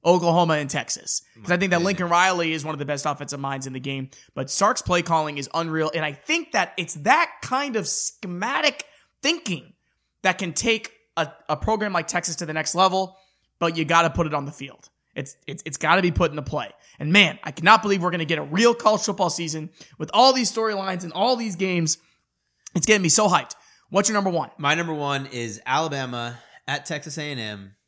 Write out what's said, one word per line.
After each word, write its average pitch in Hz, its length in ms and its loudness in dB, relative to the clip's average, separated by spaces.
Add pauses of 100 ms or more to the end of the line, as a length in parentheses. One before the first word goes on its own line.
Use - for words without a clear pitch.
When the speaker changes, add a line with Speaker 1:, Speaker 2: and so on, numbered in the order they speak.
Speaker 1:
Oklahoma 170 520 4
and 143 140 -2
Texas. - 520 -4 (200)
'Cause 107 100 -4
I 180 60 2
think 185 140 0
that 175 80 2
Speaker 2:
My 175 60 0
Speaker 1:
Lincoln 180 240 -2
Riley 175 420 2
is 156 140 -4
one 156 100 -4
of 143 40 -10
the 143 60 -6
best 143 200 -4
offensive 143 340 -4
minds 135 260 -6
in 131 60 -10
the 131 80 -8
game, 135 300 -6 (240)
but 131 160 -6
Sark's 214 320 2
play 175 200 0
calling 156 360 -2
is 139 160 -8
unreal. 160 420 -2
And 156 80 -2
I 151 80 -4
think 320 400 -4
that 190 260 0
it's 175 180 -6
that 254 360 2 (100)
kind 262 360 -4
of 175 100 -2
schematic 233 1000 -2 (360)
thinking 220 520 -4 (500)
that 180 140 2
can 175 140 -4
take 226 400 -2 (240)
a, 160 160 -2 (160)
a 151 80 0
program 208 380 -2
like 170 140 -2
Texas 170 300 -4
to 170 80 -6
the 151 80 -8
next 160 220 -4
level, 185 420 2 (420)
but 165 180 0
you 160 80 0
gotta 165 240 6
put 165 180 0
it 147 60 -4
on 139 120 -2
the 147 60 -10
field. - 380 -16 (260)
It's, - 300 -8
it's, - 200 -10
it's 143 120 -8
gotta 170 240 4
be 180 100 2
put 160 200 2
into 147 100 -6
play. 131 300 -6 (280)
And 151 140 0
man, 190 300 6
I 147 80 -8
cannot 196 320 6
believe 196 180 2
we're 175 100 0
gonna 170 140 -2
get 156 140 -2
a 151 40 -6
real 202 300 4
college 220 300 2
football 185 260 0
season 156 400 -4 (300)
with 156 140 -6
all 254 200 8
these 254 180 2
storylines 190 520 -4
and 175 100 -10
all 233 240 2
these 220 180 -6
games. 180 420 0 (800)
It's 156 120 4
getting 208 160 6
me 165 60 2
so 214 200 6
hyped. 160 220 2 (380)
What's 196 200 2
your 214 60 -2
number 196 160 0
one? 151 260 -2
Speaker 2:
My 147 180 0
number 165 180 -4
one 139 340 -4
is 117 380 -8
Alabama 127 720 -2 (280)
at 143 200 -6
Texas 147 320 -8
A 147 120 -6
and 131 80 -6
M. 104 360 -10 (120)